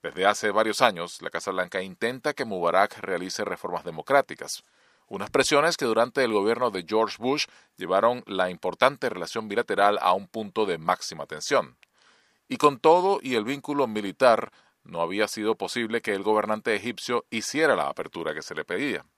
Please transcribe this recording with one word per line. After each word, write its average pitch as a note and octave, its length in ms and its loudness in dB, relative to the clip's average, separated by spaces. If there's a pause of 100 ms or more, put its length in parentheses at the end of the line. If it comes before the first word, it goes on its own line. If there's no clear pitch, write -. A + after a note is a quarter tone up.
Desde - 240 0
hace G#2 240 2
varios G#2+ 320 2
años, F2 400 0
la E2+ 80 -8
Casa D3 220 -6
Blanca F#2 280 -4
intenta A#2 540 -6
que C#3 100 -6
Mubarak F#2 540 2
realice F#2 460 -4
reformas F2 400 -6
democráticas, - 800 -2 (440)
unas G2 220 -8
presiones D3 480 4
que C3+ 80 -2
durante A#2+ 360 2
el A2+ 100 2
gobierno A2+ 380 2
de F#2 160 -6
George A2 320 0
Bush C3+ 280 -2 (320)
llevaron G2+ 480 2
la F#2 240 -2
importante B2+ 580 0
relación G#2+ 400 -6
bilateral G2+ 540 2
a F2+ 100 4
un F#2+ 140 0
punto A2 400 -2
de F2 100 -2
máxima D#2+ 480 -4
tensión. D#2 540 -2 (680)
Y B2+ 100 -6
con C#3+ 200 4
todo F3+ 440 4
y B2+ 140 -2
el G#2+ 80 0
vínculo C#3 420 -2
militar, G#2+ 640 2 (320)
no E2 180 -8
había G2 280 0
sido G#2+ 260 -2
posible A2+ 480 -4
que G#2+ 100 -2
el G2 100 -2
gobernante G#2+ 520 0
egipcio A#2 560 -4
hiciera C3+ 440 0
la D2+ 140 0
apertura D#2 460 -6
que D2+ 80 -8
se - 120 -12
le D2+ 120 -8
pedía. F#2+ 400 -4 (120)